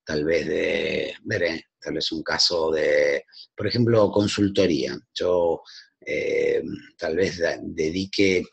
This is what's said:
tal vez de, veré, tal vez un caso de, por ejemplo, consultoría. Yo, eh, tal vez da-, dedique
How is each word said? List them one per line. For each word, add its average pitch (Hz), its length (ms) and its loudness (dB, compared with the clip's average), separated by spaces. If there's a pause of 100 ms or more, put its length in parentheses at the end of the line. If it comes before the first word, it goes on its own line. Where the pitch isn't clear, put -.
tal 76 200 -4
vez 80 220 0
de, 82 760 -2
veré, 87 420 -4 (160)
tal 73 140 -6
vez 76 180 -4
un 78 100 -4
caso 80 480 0
de, 73 540 2 (320)
por 104 100 -4
ejemplo, 113 460 4
consultoría. 98 840 2 (180)
Yo, 87 480 0 (420)
eh, 73 580 0 (340)
tal 80 200 -4
vez 87 220 0
da-, 80 240 0
dedique 90 920 0